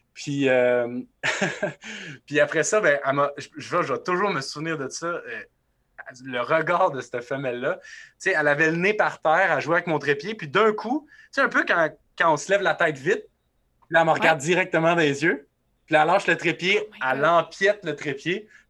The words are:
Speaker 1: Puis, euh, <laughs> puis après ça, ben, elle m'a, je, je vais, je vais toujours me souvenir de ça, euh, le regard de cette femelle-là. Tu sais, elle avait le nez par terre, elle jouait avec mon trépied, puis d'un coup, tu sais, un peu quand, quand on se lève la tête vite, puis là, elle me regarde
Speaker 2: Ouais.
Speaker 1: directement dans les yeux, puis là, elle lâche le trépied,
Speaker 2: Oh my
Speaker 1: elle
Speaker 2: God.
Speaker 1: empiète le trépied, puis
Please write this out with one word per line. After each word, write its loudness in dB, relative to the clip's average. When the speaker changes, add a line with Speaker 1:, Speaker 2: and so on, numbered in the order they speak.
Speaker 1:
Puis, -2
euh, 2
<laughs> -6
puis 0
après 2
ça, 2
ben, 2
elle 0
m'a, 0
je, -14
je -6
vais, 2
je -2
vais -4
toujours 0
me -2
souvenir -8
de -8
ça, -10
euh, -6
le -6
regard 0
de -8
cette -8
femelle-là. -4
Tu -20
sais, -2
elle 2
avait 4
le -2
nez 0
par 0
terre, 4
elle 0
jouait 0
avec -2
mon 0
trépied, -2
puis -12
d'un 4
coup, -4
tu -20
sais, -2
un 2
peu 0
quand, 2
quand 4
on 4
se -6
lève 2
la 2
tête 0
vite, -2
puis -20
là, 4
elle 4
me 4
regarde 2
Speaker 2:
Ouais. -6
Speaker 1:
directement 2
dans 2
les 2
yeux, 0
puis -2
là, 6
elle 4
lâche 2
le 2
trépied, 0
Speaker 2:
Oh -12
my -20
Speaker 1:
elle -2
Speaker 2:
God. 2
Speaker 1:
empiète 2
le -6
trépied, -6
puis -20